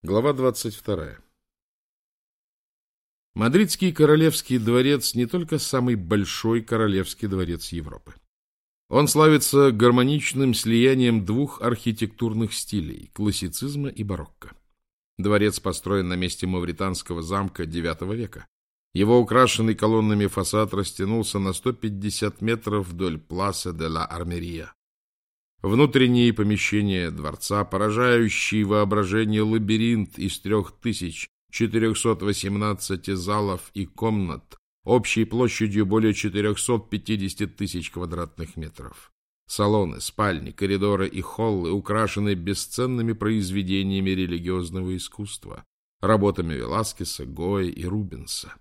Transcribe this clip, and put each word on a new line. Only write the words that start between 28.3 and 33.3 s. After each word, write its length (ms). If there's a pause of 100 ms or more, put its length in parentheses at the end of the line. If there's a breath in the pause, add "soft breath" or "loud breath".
воображение 800
лабиринт 800
из 200
трех 400
тысяч 480 (240)
четырехсот 680
восемнадцати 920
залов 580